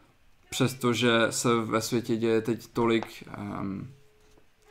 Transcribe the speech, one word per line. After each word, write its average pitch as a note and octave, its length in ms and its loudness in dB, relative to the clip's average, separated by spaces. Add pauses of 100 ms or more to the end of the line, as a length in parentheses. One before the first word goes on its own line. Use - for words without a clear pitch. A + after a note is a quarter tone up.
(500)
přestože A#2 800 2
se A#2+ 240 2
ve A2 280 0
světě A2+ 340 -2
děje A2+ 240 2
teď A2 260 -4
tolik, A2+ 600 0
ehm, G2 640 -8 (800)